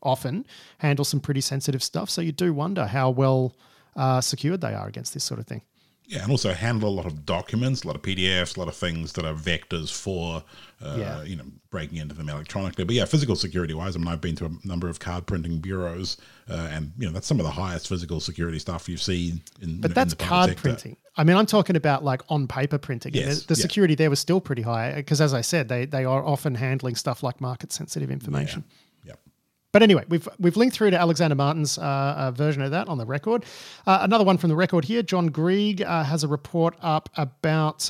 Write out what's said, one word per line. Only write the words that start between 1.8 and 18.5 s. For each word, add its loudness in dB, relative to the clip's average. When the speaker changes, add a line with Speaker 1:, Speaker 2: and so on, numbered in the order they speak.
Speaker 1:
stuff. -4
So -2
you -2
do 0
wonder -2
how 2
well, 2
uh, 2
secured -2
they -4
are -6
against -10
this -6
sort -6
of -10
thing. -8
Speaker 2:
Yeah, -8
and 0
also 2
handle 0
a 2
lot -4
of -8
documents, -2
a -6
lot -6
of -10
P -4
D 2
Fs, 0
a -4
lot -4
of -8
things -4
that -4
are -4
vectors -4
for, -6
uh, -8
Speaker 1:
Yeah. -8
Speaker 2:
you -10
know, -14
breaking -8
into -8
them -10
electronically. -6
But 0
yeah, 4
physical 2
security-wise, -4
I -2
mean, -2
I've -2
been -2
to -6
a -10
number -4
of -8
card -6
printing -2
bureaus, -6
uh, -6
and, -6
you -4
know, -4
that's -6
some 2
of 0
the -2
highest -6
physical -4
security -4